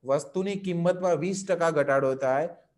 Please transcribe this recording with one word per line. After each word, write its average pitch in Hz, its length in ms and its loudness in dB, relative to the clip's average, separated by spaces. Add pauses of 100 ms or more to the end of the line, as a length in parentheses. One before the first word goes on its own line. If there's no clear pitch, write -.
વસ્તુની 185 500 -2
કિંમતમાં 180 600 0
વીસ 180 340 -4
ટકા 165 200 2
ઘટાડો 139 460 2
થાય 139 340 0 (280)